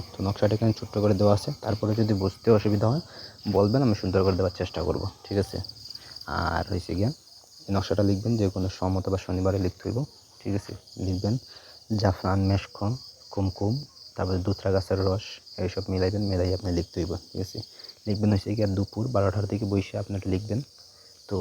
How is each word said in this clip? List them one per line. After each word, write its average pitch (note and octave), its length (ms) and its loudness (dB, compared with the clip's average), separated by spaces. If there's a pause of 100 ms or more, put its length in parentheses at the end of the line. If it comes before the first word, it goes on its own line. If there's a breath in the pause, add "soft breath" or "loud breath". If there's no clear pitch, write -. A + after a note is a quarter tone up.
(100)
তো - 120 -14
নকশাটি G2+ 320 2
এখানে A2 180 4
ছোট্ট - 260 -8
করে G#2 160 4
দেওয়া G#2 200 6
আছে, - 160 -2 (120)
তারপরে G#2 320 0
যদি A2 200 2
বুঝতে F#2+ 360 0
অসুবিধা G#2+ 380 4
হয় D3+ 140 2 (540 loud breath)
বলবেন, G#2 260 6
আমি A#2 120 4
সুন্দর G2 300 2
করে F#2+ 140 4
দেওয়ার F#2 220 0
চেষ্টা F2+ 220 -4
করব, E2+ 200 -2 (200)
ঠিক - 160 -4
আছে? F#2+ 200 -2 (680 loud breath)
আর E2 420 -2
হয়েছে F2+ 260 -4
গিয়া G#2 160 2 (540)
এই G#2 100 -4
নকশাটা G2+ 280 0
লিখবেন G2+ 340 2
যে G#2 180 2
কোনো F#2+ 140 -2
সোম F#2 280 -2
অথবা F#2+ 220 -2
শনিবারে F#2+ 400 0
লিখতে F2+ 260 -2
হইব, G2 140 -2 (400)
ঠিক G2 160 -6
আছে? - 180 -6 (320)
লিখবেন G2 300 0 (680 loud breath)
জাফরান, G2 460 2
মেশকন, G2 460 0 (380)
কুমকুম, G2 440 -2 (380)
তারপরে F#2 260 -2
দুধরা G2 340 0
গাছের F#2+ 340 0
রস, F#2+ 180 0 (340)
এইসব F#2 300 -4
মিলাইবেন, F#2+ 420 0
মিলাই F#2 240 2
আপনি F2+ 180 -4
লিখতে E2+ 260 -2
হইব, F2+ 140 -2 (140)
ঠিক - 140 -8
আছে? F#2+ 180 -8 (460 loud breath)
লিখবেন G#2+ 260 0
হয়েছে G2+ 240 2
গিয়া G#2+ 220 2
দুপুর G2+ 320 -2
বারোটার G2+ 380 2
দিকে G2+ 200 -2
বইসে G2 320 0
আপনি G#2 180 -6
এটা F#2+ 140 -4
লিখবেন। G#2 300 -2 (680 loud breath)
তো G2+ 120 -4